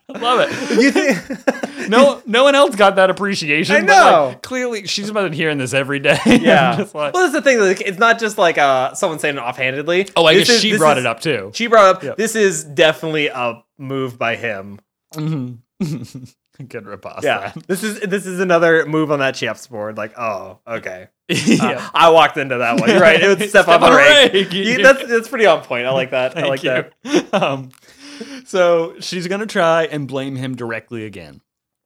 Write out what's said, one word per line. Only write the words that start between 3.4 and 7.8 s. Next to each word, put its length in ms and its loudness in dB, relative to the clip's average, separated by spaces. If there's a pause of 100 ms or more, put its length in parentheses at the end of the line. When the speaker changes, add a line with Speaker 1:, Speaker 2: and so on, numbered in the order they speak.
Speaker 2:
I 60 4
Speaker 1:
but, 60 -2
Speaker 2:
know. 420 6
Speaker 1:
like, 140 -14
clearly 440 -8
she's 240 -8
been 220 -4
hearing 260 -4
this 160 -6
every 240 -2
day. 240 0
<laughs> 40 -2
Speaker 2:
Yeah. 500 4
Speaker 1:
Just 180 -6
like 200 -4
Speaker 2:
Well, 100 2
that's 100 0
the 80 -2
thing. 160 4
Like, 220 0